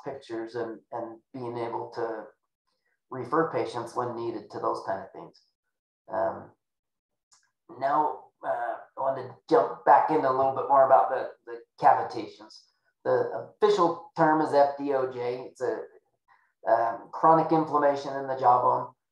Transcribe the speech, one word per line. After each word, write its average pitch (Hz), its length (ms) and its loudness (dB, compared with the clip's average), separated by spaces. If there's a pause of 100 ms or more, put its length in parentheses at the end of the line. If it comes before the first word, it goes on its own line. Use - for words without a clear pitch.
pictures 117 520 -10
and, 110 220 -8 (140)
and 117 260 -12 (140)
being 123 260 -10
able 117 360 -8
to 113 300 -8 (840)
refer 131 420 -2
patients 117 420 -6
when 120 220 -6
needed 113 340 -8
to 117 80 -12
those 113 280 -4
kind 95 140 -6
of - 120 -16
things. 85 280 -20 (720)
Um, 98 380 -4 (1300)
now, 147 380 0 (280)
uh, 120 280 -4 (240)
I - 20 -12
wanted 135 280 -4
to - 60 -18 (140)
jump - 380 2
back 139 240 6
in 156 120 2
a 131 80 2
little 131 240 0
bit 127 140 -4
more 135 160 8
about 127 240 6
the, 127 220 -4 (160)
the 117 140 -14 (200)
cavitations. 110 840 0 (380)
The 127 460 -2 (140)
official 190 520 2
term 156 280 4
is 139 100 -2
F 143 260 4
D 143 140 -4
O 131 180 -2
J. 123 400 -8
It's - 120 -12
a, 110 160 -4 (920)
um, 117 400 0
chronic 160 420 4
inflammation 143 640 0
in 135 100 -6
the 131 120 -4
jawbone, 123 500 2 (240)